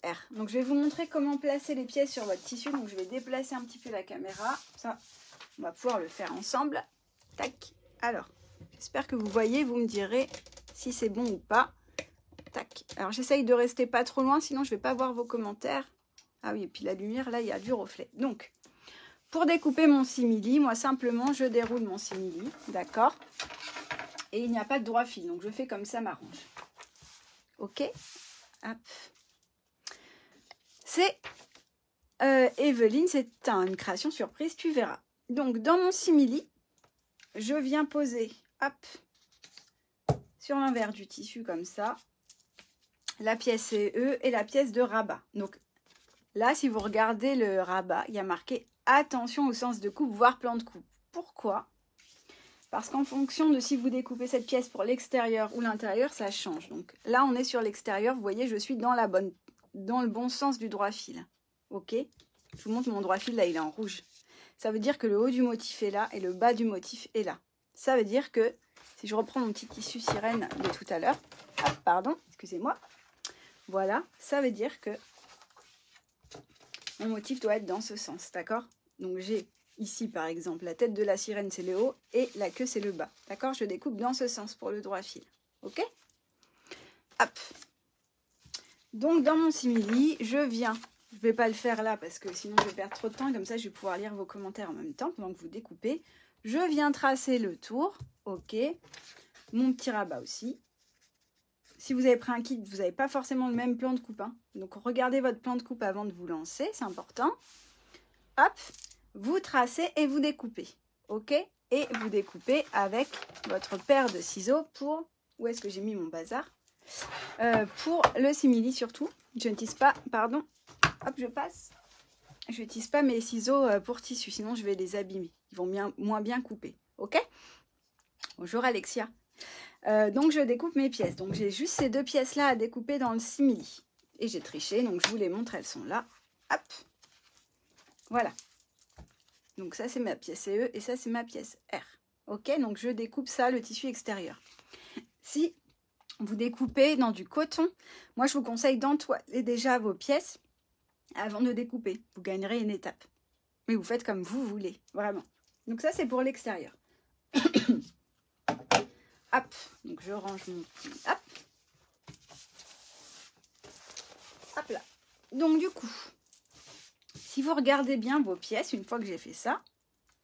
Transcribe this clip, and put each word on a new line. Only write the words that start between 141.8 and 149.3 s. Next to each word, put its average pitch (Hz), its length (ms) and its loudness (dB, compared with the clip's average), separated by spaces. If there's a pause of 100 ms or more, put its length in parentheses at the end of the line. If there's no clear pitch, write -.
Ok, 208 320 -4
donc 214 180 -2
je 233 100 -4
découpe 233 400 -4
ça, 254 220 2
le 254 100 0
tissu 220 280 -8
extérieur. 208 520 -8 (800)
Si 330 360 -2 (640)
vous 214 160 -4
découpez 262 600 4
dans 240 140 4
du 185 160 -8
coton, 320 420 2 (480)
moi 247 100 4
je - 80 2
vous 277 100 0
conseille 233 340 2
d'entoiler 262 640 0